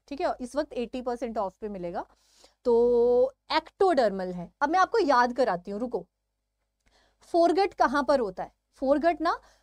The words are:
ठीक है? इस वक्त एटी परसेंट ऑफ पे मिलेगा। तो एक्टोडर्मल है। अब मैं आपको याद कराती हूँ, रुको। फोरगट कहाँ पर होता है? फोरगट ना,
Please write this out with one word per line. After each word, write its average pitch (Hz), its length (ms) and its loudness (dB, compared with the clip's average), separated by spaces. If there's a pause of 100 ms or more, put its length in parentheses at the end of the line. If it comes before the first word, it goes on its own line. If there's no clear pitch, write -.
ठीक 285 140 -10
है? 311 200 -2
इस 247 140 -12
वक्त 294 180 -6
एटी 247 280 -8
परसेंट 240 360 -8
ऑफ 190 240 -4
पे 214 80 -10
मिलेगा। 190 360 -10 (600)
तो 240 680 4 (180)
एक्टोडर्मल 254 760 0
है। 180 240 -10 (100)
अब 285 80 0
मैं 359 100 2
आपको 381 200 2
याद 247 340 2
कराती 208 380 -2
हूँ, 208 80 -8
रुको। 240 280 -8 (1300)
फोरगट 339 400 2
कहाँ 285 300 0
पर 277 160 2
होता 190 240 -6
है? - 80 -14 (240)
फोरगट 302 460 0
ना, 370 180 -2 (240)